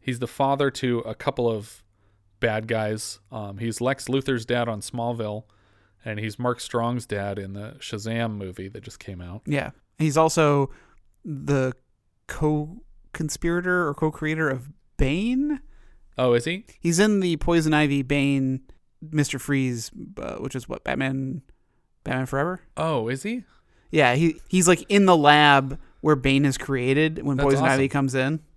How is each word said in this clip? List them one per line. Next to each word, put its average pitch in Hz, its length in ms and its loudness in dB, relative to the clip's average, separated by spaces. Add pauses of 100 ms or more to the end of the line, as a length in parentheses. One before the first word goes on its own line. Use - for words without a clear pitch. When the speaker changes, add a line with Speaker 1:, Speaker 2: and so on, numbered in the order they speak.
Speaker 1:
he's 123 180 -6
the 127 80 -6
father 139 440 0
to 120 280 -2
a 110 160 -8
couple 123 340 -2
of 107 320 -8 (600)
bad 110 260 -2
guys. 110 520 -4 (120)
Um, 101 280 -10
he's 113 200 -6
Lex 123 300 -2
Luthor's 131 360 -2
dad 120 220 0
on 107 140 -6
Smallville, 117 640 -6 (600)
and 104 140 -6
he's 107 200 -6
Mark 123 220 -2
Strong's 120 460 -2
dad 101 320 -4
in 98 140 -10
the 101 260 -12
Shazam 113 580 -6
movie 95 320 -10
that 104 140 -16
just - 160 -18
came 95 220 -14
out. 87 260 -12
Speaker 2:
Yeah. 143 240 -4 (260)
He's 156 200 0
also 151 520 4 (560)
the 139 480 -2 (540)
co-conspirator 170 1600 -4
or 147 60 -2
co-creator 156 560 -2
of 131 200 -6 (280)
Bane. 247 640 0 (580)
Speaker 1:
Oh, 127 160 4
is 120 120 2
he? 180 200 -6 (140)
Speaker 2:
He's 170 200 0
in 208 200 4
the 175 180 0
Poison 160 360 2
Ivy, 143 300 2
Bane, 135 580 0 (400)
Mister 151 380 -2
Freeze, 131 520 -2 (260)
uh, - 180 -10
which 131 200 -8
is 127 140 -10
what, - 140 -10
Batman, 135 580 -4 (640)
Batman 131 220 -4
Forever? 156 360 -2 (160)
Speaker 1:
Oh, 151 320 -2
is 131 140 -4
he? 233 200 -6 (480)
Speaker 2:
Yeah, 135 240 4
he, 160 320 2
he's, 180 200 4
like, 180 220 6
in 202 160 6
the 180 120 8
lab 143 640 6 (220)
where 151 140 4
Bane 135 300 2
is 135 120 2
created 135 680 0
when 135 140 0
Speaker 1:
That's 143 80 2
Speaker 2:
Poison 139 200 2
Ivy 135 200 4
Speaker 1:
awesome. 135 40 0
Speaker 2:
comes 135 260 0
in. 139 240 0 (180)